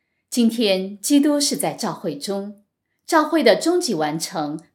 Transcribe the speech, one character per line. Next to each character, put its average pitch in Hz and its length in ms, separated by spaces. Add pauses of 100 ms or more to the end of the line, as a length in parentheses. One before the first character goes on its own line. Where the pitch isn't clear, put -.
(300)
今 233 180
天， 202 520
基 285 200
督 294 200
是 285 180
在 156 160
教 185 180
会 151 240
中， 202 480 (440)
教 302 200
会 311 140
的 220 140
终 339 260
极 240 140
完 156 240
成 160 440 (120)